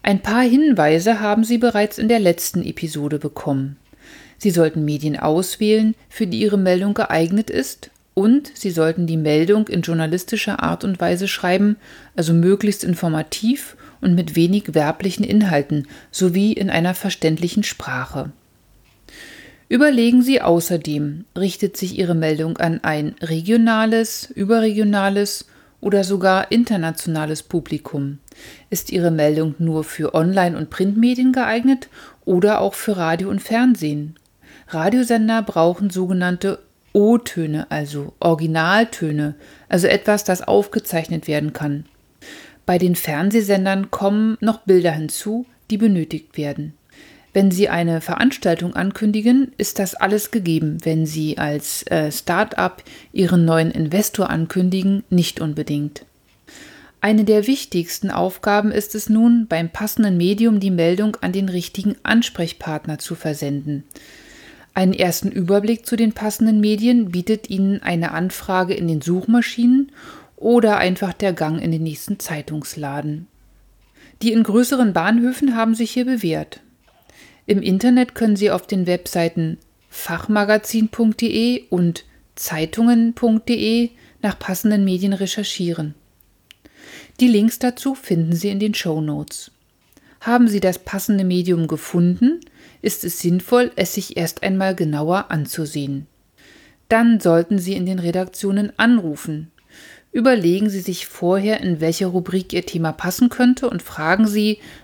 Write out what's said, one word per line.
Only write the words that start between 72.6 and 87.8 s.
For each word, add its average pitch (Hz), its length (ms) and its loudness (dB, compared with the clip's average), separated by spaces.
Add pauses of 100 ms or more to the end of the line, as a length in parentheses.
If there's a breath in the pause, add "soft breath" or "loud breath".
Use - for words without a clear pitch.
Die 226 80 2
in 226 100 2
größeren 233 520 2
Bahnhöfen 233 640 2
haben 226 200 2
sich 226 160 -2
hier 247 140 -2
bewährt. 180 560 -4 (840 soft breath)
Im 202 160 2
Internet 240 520 2
können 214 220 2
Sie 196 160 2
auf - 160 -2
den 185 200 0
Webseiten 170 720 -2 (300)
fachmagazin 208 1040 -2
punkt 220 320 0
de 233 480 0
und 175 340 0 (320 soft breath)
zeitungen 226 800 0
punkt 220 340 0
de 233 440 0 (300 soft breath)
nach 202 160 -2
passenden 202 460 0
Medien 190 300 0
recherchieren. 175 800 -6 (1300 loud breath)
Die 247 80 6
Links 220 280 4
dazu 254 380 -4